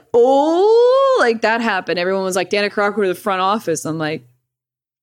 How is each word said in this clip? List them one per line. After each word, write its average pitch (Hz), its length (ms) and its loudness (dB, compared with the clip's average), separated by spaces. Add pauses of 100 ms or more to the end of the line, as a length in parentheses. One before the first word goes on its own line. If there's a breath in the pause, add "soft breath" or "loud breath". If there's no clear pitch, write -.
(140)
"Oh," 415 1080 4
like, 226 220 0
that 226 180 0
happened. 185 400 -4
Everyone 190 240 -2
was 185 100 -4
like, 180 160 -2
"Dana 202 200 -2
Crocker 208 320 -2
to 190 60 0
the 180 60 -2
front 185 260 -4
office." 185 440 -2
I'm 160 140 -6
like, 156 260 -6 (800)